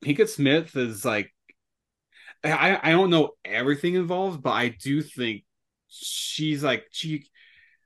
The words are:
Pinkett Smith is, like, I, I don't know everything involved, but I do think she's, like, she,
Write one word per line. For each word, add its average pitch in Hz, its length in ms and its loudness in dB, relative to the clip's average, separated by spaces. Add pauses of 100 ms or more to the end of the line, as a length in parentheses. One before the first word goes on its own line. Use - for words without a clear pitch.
Pinkett 180 260 2
Smith 147 460 0
is, 117 300 -4
like, 104 260 -2 (1120)
I, 156 380 2
I 160 100 2
don't 185 180 6
know 160 220 4 (120)
everything 143 520 -2
involved, 180 480 -2
but 123 80 0
I 120 180 0
do 139 320 -4
think 120 420 -6 (440)
she's, - 760 -6
like, 127 280 -2
she, 156 340 -8 (600)